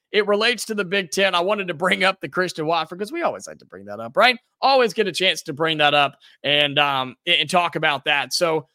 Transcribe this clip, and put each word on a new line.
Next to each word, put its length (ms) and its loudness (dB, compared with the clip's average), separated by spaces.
It 140 2
relates 400 2
to 80 -6
the 100 -2
Big 260 -2
Ten. 240 2
I 60 2
wanted 280 -2
to 60 -6
bring 300 0
up 160 0
the 80 -10
Christian 380 -2
Watford 320 -2
'cause 140 -8
we 100 -6
always 240 -4
like 120 -16
to 80 -20
bring 200 -18
that 140 -12
up, 160 -6
right? 220 4
Always 320 2
get 140 0
a 40 -6
chance 300 0
to 100 -10
bring 260 -2
that 160 4
up 220 2
and, 360 2
um, 380 0
and 240 0
talk 260 0
about 280 -2
that. 280 0
So, 420 -2